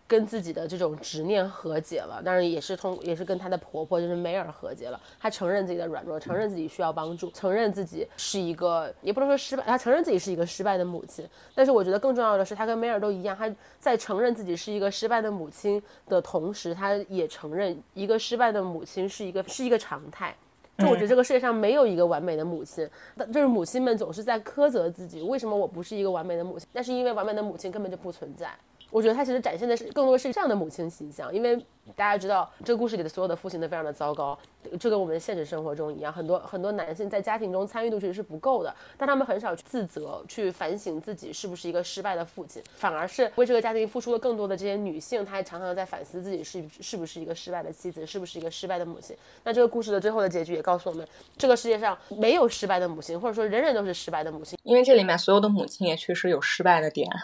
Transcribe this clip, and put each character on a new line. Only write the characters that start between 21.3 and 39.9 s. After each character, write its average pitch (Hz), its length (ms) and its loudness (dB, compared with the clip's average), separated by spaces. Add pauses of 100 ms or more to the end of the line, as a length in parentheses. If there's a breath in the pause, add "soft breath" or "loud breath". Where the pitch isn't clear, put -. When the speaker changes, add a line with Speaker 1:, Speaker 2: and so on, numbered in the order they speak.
Speaker 1:
界 262 80 6
上 240 160 2
没 214 200 4
有 285 120 8
一 202 80 0
个 175 120 6
完 160 160 0
美 175 120 -2
的 156 80 -2
母 165 220 -4
亲， 160 240 -6 (300 loud breath)
Speaker 2:
嗯。 220 120 -6
Speaker 1:
就 233 80 0
是 285 80 6
母 233 160 4
亲 254 200 -2
们 247 160 4
总 190 120 -2
是 190 140 -8
在 226 160 0
苛 285 260 4
责 226 220 2
自 180 180 -6
己， 165 140 -14
为 220 180 -2
什 240 80 -4
么 214 80 0
我 202 140 2
不 170 140 -8
是 180 120 -10
一 202 80 -2
个 190 80 2
完 170 140 -2
美 175 140 -2
的 170 40 -2
母 180 160 -8
亲？ 170 140 -14
但 247 100 -6
是 247 80 -8
因 247 140 0
为 240 80 2
完 208 140 -2
美 214 80 -2
的 214 80 -2
母 208 120 -4
亲 185 160 -8
根 208 120 -6
本 190 80 -6
就 180 80 -8
不 180 120 -10
存 151 240 -14
在。 165 140 -10 (420)
我 220 100 2
觉 220 60 2
得 220 80 8
她 277 100 2
其 254 60 0
实 254 80 2
展 226 180 -2
现 240 120 -2
的 233 80 4
是， 226 160 -8
更 285 120 4
多 262 140 8
是 254 140 -2
这 403 80 -2
样 349 80 2
的 220 80 4
母 170 120 -2
亲 165 220 -6
形 151 220 -14
象， 143 200 -10
因 196 80 0
为 240 160 4 (380)
大 202 100 -2
家 208 140 4
知 190 80 -6
道 190 240 2 (140)
这 233 80 0
个 240 40 4
故 233 120 0
事 220 80 -2
里 175 80 -2
的 156 40 -6
所 185 140 -4
有 185 60 2
的 170 80 -2
父 190 120 -12
亲 170 120 -6
都 165 80 -2
非 170 80 -4
常 160 80 -4
的 151 80 -4
糟 147 200 -2
糕， 143 240 -4 (440 soft breath)
这 233 100 0
跟 214 100 4
我 190 40 0
们 160 100 -2
的 165 60 -2
现 202 160 -6
实 160 80 -4
生 156 180 -6
活 156 100 -4
中 151 220 -6
一 151 60 -12
样， 151 120 -6
很 165 140 -8
多， 175 140 2
很 - 200 -10
多 196 120 -2
男 170 200 -4
性 202 160 -6
在 202 140 -2
家 220 160 -2
庭 208 140 -4
中 190 120 0
参 226 220 -4
与 226 40 -2
度 214 100 -2
其 196 80 -4
实 180 40 -2
是 196 80 -8
不 165 180 -10
够 240 260 0
的， 147 100 -6 (220 loud breath)
但 277 100 -4
他 277 80 2
们 269 100 2
很 220 140 -2
少 214 160 -4
去 - 100 -8
自 226 220 -4
责、 151 400 -10